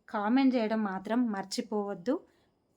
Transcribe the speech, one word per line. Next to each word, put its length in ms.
కామెంట్ 460
చేయడం 280
మాత్రం 440
మర్చిపోవద్దు. 880